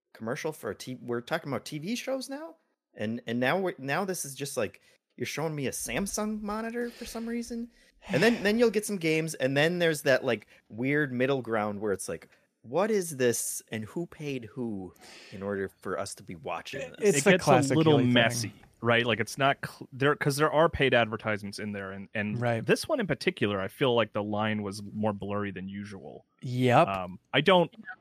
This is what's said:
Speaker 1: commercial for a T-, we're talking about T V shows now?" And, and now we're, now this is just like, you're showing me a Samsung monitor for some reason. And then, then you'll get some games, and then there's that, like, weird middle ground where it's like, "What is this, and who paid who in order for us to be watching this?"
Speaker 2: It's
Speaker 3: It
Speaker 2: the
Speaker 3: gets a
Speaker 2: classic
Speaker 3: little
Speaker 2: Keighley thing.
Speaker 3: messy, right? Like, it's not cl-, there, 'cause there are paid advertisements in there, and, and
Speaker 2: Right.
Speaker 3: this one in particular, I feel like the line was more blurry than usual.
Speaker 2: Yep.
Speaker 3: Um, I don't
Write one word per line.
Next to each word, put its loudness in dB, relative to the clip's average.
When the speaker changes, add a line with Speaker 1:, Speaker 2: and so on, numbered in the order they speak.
Speaker 1:
commercial -6
for -8
a -4
T-, -12
we're -4
talking -6
about -4
T -8
V -6
shows -6
now?" -12
And, -4
and -2
now 2
we're, -2
now -2
this -6
is -12
just -8
like, -4
you're -4
showing -4
me -2
a -2
Samsung -4
monitor -6
for -16
some -8
reason. -6
And 2
then, 4
then 2
you'll 6
get -2
some -4
games, 0
and 0
then 4
there's 2
that, 4
like, 0
weird 0
middle 0
ground -2
where 0
it's -4
like, -8
"What 0
is 0
this, 2
and -6
who -6
paid -8
who -8
in -10
order -2
for -6
us -6
to -20
be -14
watching -8
this?" -10
Speaker 2:
It's 6
Speaker 3:
It 2
Speaker 2:
the 8
Speaker 3:
gets 6
a -8
Speaker 2:
classic 6
Speaker 3:
little 6
Speaker 2:
Keighley 6
thing. 4
Speaker 3:
messy, 2
right? 4
Like, 2
it's -4
not 4
cl-, -14
there, 4
'cause 0
there 4
are 6
paid 2
advertisements 0
in -6
there, -8
and, -12
and -2
Speaker 2:
Right. 0
Speaker 3:
this 2
one 0
in -2
particular, 0
I -4
feel 0
like 2
the -2
line -2
was -8
more 0
blurry -4
than -10
usual. -12
Speaker 2:
Yep. 4
Speaker 3:
Um, -4
I 4
don't 6